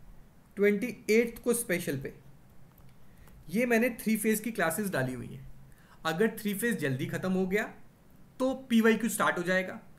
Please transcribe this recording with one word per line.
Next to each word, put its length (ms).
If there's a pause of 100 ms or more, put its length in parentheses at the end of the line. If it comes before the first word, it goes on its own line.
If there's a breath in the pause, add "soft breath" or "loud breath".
(560)
ट्वेंटी 300 (240)
एट्थ 320
को 120
special 440
पे। 140 (1400 loud breath)
ये 160
मैंने 220 (120)
three 160
phase 240
की 100
classes 400
डाली 240
हुई 120
हैं, 200 (600 loud breath)
अगर 340
three 140
phase 260
जल्दी 260
ख़त्म 260
हो 140
गया 180 (760)
तो 120 (180)
पीवाईक्यू 400
start 280
हो 40
जाएगा, 380 (180)